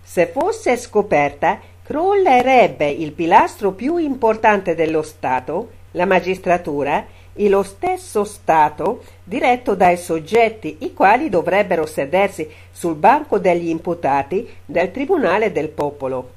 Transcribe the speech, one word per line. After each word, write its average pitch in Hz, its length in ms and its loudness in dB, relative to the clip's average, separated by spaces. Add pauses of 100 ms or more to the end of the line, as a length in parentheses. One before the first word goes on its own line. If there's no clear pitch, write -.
se 175 280 0
fosse 285 500 -2
scoperta, 175 800 0 (220)
crollerebbe 262 1040 2
il 147 240 -6
pilastro 196 600 2
più 277 260 -4
importante 220 760 0
dello 160 280 0
Stato, 147 720 -6 (180)
la 175 160 -2
magistratura, 175 960 0 (300)
e 202 160 0
lo 196 120 4
stesso 349 640 -4
Stato 160 760 0 (200)
diretto 247 520 0
dai 180 240 4
soggetti 175 840 -2
i - 140 -10
quali 262 340 2
dovrebbero 180 560 0
sedersi 160 640 -4 (220)
sul 165 240 -6
banco 226 440 2
degli 175 300 0
imputati 165 800 -4 (160)
del 165 260 -2
Tribunale 226 600 0
del 156 160 -4
Popolo. 135 680 -6